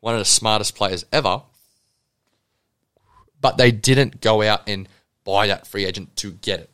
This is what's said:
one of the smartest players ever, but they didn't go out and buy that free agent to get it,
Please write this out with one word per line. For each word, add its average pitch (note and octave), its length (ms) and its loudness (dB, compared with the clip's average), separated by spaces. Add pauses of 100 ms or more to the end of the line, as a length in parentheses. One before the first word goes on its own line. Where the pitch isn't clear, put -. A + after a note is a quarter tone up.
one A2+ 140 -2
of A2+ 60 -2
the G2+ 40 -4
smartest G#2+ 500 0
players F#2+ 380 -4
ever, G2+ 300 -2 (2000)
but - 180 2
they B2 140 6
didn't A#2+ 480 0
go A2 220 2
out G#2+ 260 0
and G2 200 -8 (360)
buy G2+ 240 2
that F#2+ 180 -4
free G2 180 -6
agent F#2 320 -8
to G2+ 160 -10
get F#2 280 -6
it, - 140 -20